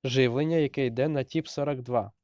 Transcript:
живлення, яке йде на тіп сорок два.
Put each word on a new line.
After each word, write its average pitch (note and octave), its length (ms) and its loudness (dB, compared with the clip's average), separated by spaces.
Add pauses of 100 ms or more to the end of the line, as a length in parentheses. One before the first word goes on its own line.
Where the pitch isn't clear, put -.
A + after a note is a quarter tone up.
живлення, C3 540 2
яке C#3 280 0
йде B2 220 0
на D3 160 -2
тіп D3+ 240 -4
сорок C#3+ 340 -4
два. A#2+ 300 -2 (120)